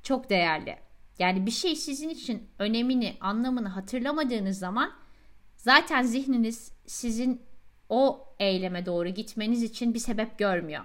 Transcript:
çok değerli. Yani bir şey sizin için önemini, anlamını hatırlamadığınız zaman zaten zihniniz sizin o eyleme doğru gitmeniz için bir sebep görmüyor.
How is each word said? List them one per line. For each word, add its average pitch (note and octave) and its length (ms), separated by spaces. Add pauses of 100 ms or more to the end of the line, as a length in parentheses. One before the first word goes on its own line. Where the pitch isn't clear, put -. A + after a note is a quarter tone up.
çok C4 260
değerli. E3+ 480 (420)
Yani F#3+ 260
bir A3+ 60
şey E4 240
sizin D4 340
için - 380 (120)
önemini, A#3 640
anlamını A3+ 460
hatırlamadığınız A3+ 920
zaman G#3 340 (640)
zaten C#4 480
zihniniz A#3+ 680 (140)
sizin A#3+ 560 (480)
o B3+ 380 (120)
eyleme F#3 460
doğru F3 240
gitmeniz A3 540
için A3+ 300
bir A3+ 60
sebep A3+ 380
görmüyor. E3+ 480